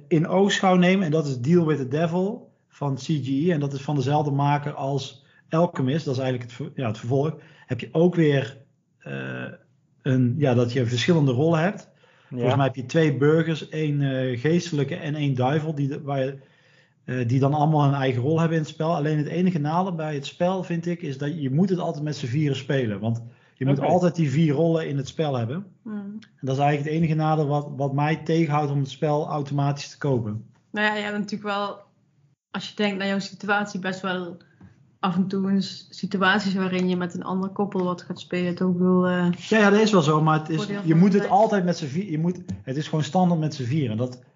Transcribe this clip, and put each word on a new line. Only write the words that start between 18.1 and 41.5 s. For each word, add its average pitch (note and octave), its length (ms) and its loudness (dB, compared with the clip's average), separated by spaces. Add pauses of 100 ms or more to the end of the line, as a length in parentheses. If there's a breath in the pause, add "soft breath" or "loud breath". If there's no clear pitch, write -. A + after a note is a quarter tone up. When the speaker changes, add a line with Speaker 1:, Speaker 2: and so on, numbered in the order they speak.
Speaker 1:
rol D#3 180 0
hebben E3 180 0
in D#3 60 0
het - 80 -8
spel. D#3+ 240 -2
Alleen D3+ 220 -2
het C#3+ 100 -2
enige F3+ 320 0
nadeel E3+ 360 -2
bij D#3 180 -6
het C#3+ 120 -6
spel, F#3 380 -2
vind E3+ 220 -4
ik, F3 160 -4
is C#3+ 160 -8
dat D3+ 240 -6
je C3+ 100 -2
moet F3 180 2
het F3+ 100 0
altijd D#3 240 -4
met D3+ 120 -4
z'n - 100 -8
vieren C#3 320 0
spelen. A2+ 420 -2
Want A2+ 240 -4 (320 loud breath)
je C3 100 -6
moet C#3 120 4
Speaker 2:
Oké. C#3 100 -2
Speaker 1:
altijd F3 280 2
die D#3 140 0
vier C3+ 240 2
rollen D#3+ 340 2
in C#3+ 100 -4
het C3 100 -4
spel D3 280 -2
hebben. B2+ 300 -4 (160)
Speaker 3:
Hmm. G#3+ 120 -12 (260)
Speaker 1:
En - 0 - (220)
dat C3 140 -2
is C#3 60 0
eigenlijk D3 280 0
het D#3+ 140 0
enige D#3 120 0
nadeel D#3 320 2
wat, D3 200 -2 (100)
wat C#3 160 -2
mij D3 220 2
tegenhoudt D3+ 560 0
om C#3+ 80 0
het C3+ 100 -2
spel D3+ 380 -2
automatisch C#3+ 640 -2
te - 80 -20
kopen. A2 480 -2 (260)
Speaker 3:
Nou G#3 160 -2
ja, G#3+ 80 0
je G#3 80 -4
hebt G#3 140 -6
natuurlijk G#3 260 -6 (120)
wel, G3+ 220 -4 (760)
als - 180 -8
je - 60 -20
denkt G3+ 220 -2
naar F#3+ 100 -4
jouw G3 120 0
situatie, G3+ 600 -4
best F#3 220 -6
wel F3+ 360 -6 (640 soft breath)
af F3+ 160 0
en F#3+ 120 2
toe G3 240 -2
een G3 120 2
s-, - 260 -12
situaties F#3+ 640 2
waarin F#3 340 0
je F#3 60 2
met F3+ 180 -4
een F#3 100 -8
ander F#3 260 -4
koppel F#3+ 340 -2
wat F3 180 -2
gaat - 180 -12
spelen. F3+ 360 -4
Toch, F#3 160 0
ik F3+ 60 0
bedoel, F3+ 300 4
eh, F3+ 200 2 (100)
Speaker 1:
Ja, - 220 0
ja, G#3 100 8
dat G3+ 120 6
is G#3+ 100 6
wel F#3+ 100 6
zo, D#3 200 4
maar D#3 180 4
het D#3 100 -6
is, E3 80 -2
Speaker 3:
voordeel - 260 -6
Speaker 1:
je E3 60 0
Speaker 3:
van D#3+ 100 6
Speaker 1:
moet F#3+ 120 8
Speaker 3:
de F#3+ 60 4
Speaker 1:
het G3+ 100 2
Speaker 3:
tijd. F#3 120 4
Speaker 1:
altijd G#3 260 4